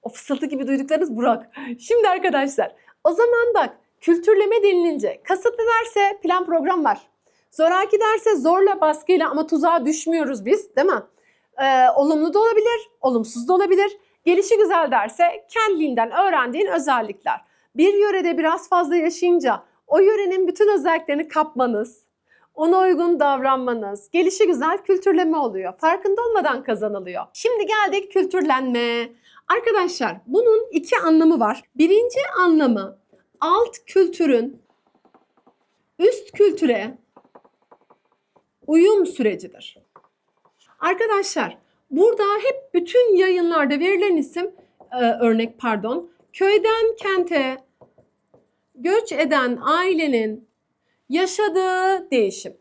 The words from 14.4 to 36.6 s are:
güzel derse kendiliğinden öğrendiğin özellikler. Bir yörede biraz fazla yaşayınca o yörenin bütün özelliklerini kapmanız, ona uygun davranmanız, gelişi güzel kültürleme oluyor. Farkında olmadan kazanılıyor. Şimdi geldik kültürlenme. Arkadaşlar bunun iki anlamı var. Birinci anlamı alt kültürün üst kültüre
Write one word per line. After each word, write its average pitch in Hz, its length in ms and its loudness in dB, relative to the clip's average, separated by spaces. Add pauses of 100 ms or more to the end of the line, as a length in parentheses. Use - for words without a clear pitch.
güzel 339 340 2
derse 262 580 0
kendiliğinden 311 600 0
öğrendiğin 330 560 0
özellikler. 240 760 -4 (340)
Bir 359 180 4
yörede 381 440 0
biraz 330 320 -2
fazla 349 260 0
yaşayınca 339 680 0 (240)
o 571 120 2
yörenin 381 480 2
bütün 392 200 2
özelliklerini 330 600 -2
kapmanız, 240 720 -4 (540)
ona 339 240 2
uygun 349 400 2
davranmanız, 254 880 -2
gelişi 370 380 0
güzel 320 300 -2
kültürleme 359 600 0
oluyor. 190 400 -6
Farkında 392 440 0
olmadan 359 420 -2
kazanılıyor. 196 600 -6 (100)
Şimdi 440 320 -2
geldik 403 460 -2
kültürlenme. 247 1000 -2 (380)
Arkadaşlar 359 680 -2 (100)
bunun 440 440 2
iki 381 260 -2
anlamı 320 420 4
var. 214 240 -2 (120)
Birinci 427 440 2 (180)
anlamı 269 600 2 (440)
alt 403 440 0
kültürün 294 760 0 (1400)
üst 427 320 0
kültüre 247 640 0 (1700)